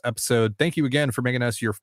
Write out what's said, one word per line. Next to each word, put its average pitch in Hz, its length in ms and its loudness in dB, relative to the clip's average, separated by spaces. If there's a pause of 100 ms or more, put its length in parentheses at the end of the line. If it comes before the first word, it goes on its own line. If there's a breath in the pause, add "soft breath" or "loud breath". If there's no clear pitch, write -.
episode. 117 560 0
Thank 165 160 0
you 156 100 0
again 135 260 0
for 127 100 -4
making 123 220 0
us 117 180 -2
your 110 220 -2